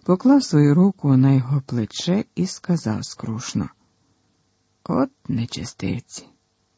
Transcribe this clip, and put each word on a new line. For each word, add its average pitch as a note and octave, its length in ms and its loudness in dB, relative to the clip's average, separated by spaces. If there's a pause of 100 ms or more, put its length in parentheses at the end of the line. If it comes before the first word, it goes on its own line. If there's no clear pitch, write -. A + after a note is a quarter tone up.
поклав B3+ 400 2
свою D3 320 4
руку E3+ 420 2
на C3+ 160 6
його C3+ 320 0
плече E3+ 600 -4 (100)
і F3 100 -2
сказав A2+ 600 -4
скрушно: - 640 -8 (1120)
«От B3 260 -2 (180)
нечестивці, - 1000 -8 (500)